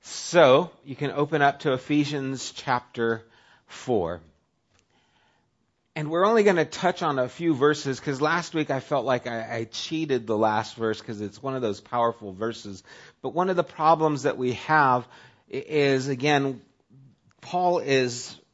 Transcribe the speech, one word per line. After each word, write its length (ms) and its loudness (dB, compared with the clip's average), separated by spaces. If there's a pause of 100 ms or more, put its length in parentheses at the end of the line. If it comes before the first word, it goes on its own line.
so 680 4 (140)
you 100 -12
can 160 -6
open 320 0
up 180 2
to 120 0
Ephesians 800 -2
chapter 720 -4 (420)
four. 540 -4 (1800)
And 120 -6
we're 160 2
only 200 4
gonna 200 4
touch 380 -2
on 160 0
a 100 0
few 240 -2
verses, 460 2
'cause 220 -6
last 340 -2
week 160 -2
I 80 0
felt 260 -2
like 220 0
I, 300 -8
I 80 -4
cheated 640 -4
the 100 0
last 380 0
verse, 240 -2
'cause 200 -12
it's 220 -10
one 140 -6
of 60 -4
those 180 -4
powerful 520 -2
verses. 520 -10 (360)
But 100 -6
one 200 -2
of 60 0
the 80 0
problems 580 2
that 160 -2
we 140 -2
have 560 2 (440)
i-, 40 -8
is, 500 0
again, 540 0 (800)
Paul 400 0
is 580 -2 (160)